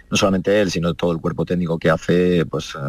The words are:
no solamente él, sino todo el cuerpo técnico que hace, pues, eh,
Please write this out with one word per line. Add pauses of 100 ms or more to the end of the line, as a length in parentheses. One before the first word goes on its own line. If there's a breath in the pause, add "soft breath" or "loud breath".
(120)
no
solamente
él,
sino
todo
el
cuerpo
técnico
que
hace,
pues,
eh,